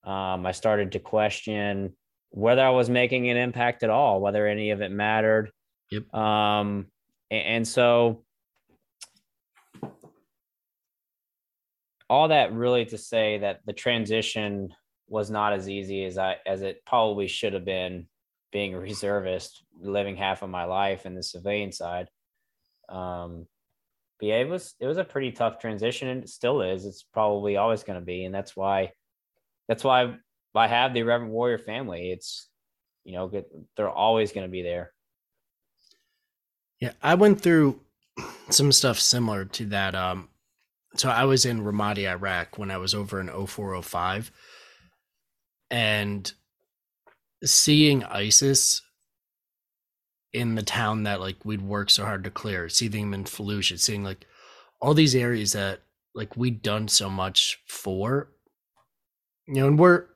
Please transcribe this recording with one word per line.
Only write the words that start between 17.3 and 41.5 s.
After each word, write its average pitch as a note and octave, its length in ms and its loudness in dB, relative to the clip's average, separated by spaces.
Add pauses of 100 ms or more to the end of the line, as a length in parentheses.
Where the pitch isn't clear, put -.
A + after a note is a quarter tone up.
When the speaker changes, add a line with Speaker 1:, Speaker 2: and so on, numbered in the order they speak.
Speaker 1:
have F2+ 120 -6
been, F#2 420 -6 (440)
being G2+ 220 -6
a F2+ 60 -8
reservist, G2 840 -6 (160)
living G2 360 -4
half F#2+ 260 -4
of F#2+ 80 -10
my F2+ 160 -6
life F#2+ 400 -2
in F#2 100 -12
the F2+ 80 -12
civilian G2+ 480 -6
side. F2 360 -8 (840)
Um, F2 580 -12 (720)
but G#2 80 -4
yeah, A2 100 2
it B2+ 100 0
was, F3 320 -10
it B2 80 -6
was D#3 100 -2
a F#3 60 -4
pretty C3+ 280 -6
tough A#2 280 -2
transition A2+ 480 -4
and B2+ 160 -6
it - 60 -18
still D3 320 -2
is. F#2+ 240 -4
It's G2 180 -14 (100)
probably G#2 440 0
always A2 260 0
gonna F2+ 180 -10
be. F2+ 240 -8
And F#2 80 -8
that's G2 220 -10
why, F#2+ 360 0 (760)
that's A2+ 160 -2
why B2+ 320 2 (400)
I A2 120 4
have B2 260 2
the A#2+ 60 0
Irreverent A#2 320 0
Warrior A#2 260 0
family. G#2 540 -8
It's, - 360 -12 (560)
you F#2 100 -18
know, F2+ 140 -6
good, F#2+ 180 -8 (300)
they're G#2 140 -2
always A2 420 2
gonna F#2+ 160 -8
be F#2 140 -8
there. F2 320 -6 (1900)
Speaker 2:
Yeah, B2 220 -4
I D#3 140 4
went G3+ 260 8
through D#3 400 6 (680)
some C#3+ 220 6
stuff C3 280 4
similar G#2+ 460 2
to A2 220 -8
that. G2 280 0
Um, F#2 340 -4 (640)
so C3 140 0
I B2 160 4
was C3+ 200 6
in A#2 160 -2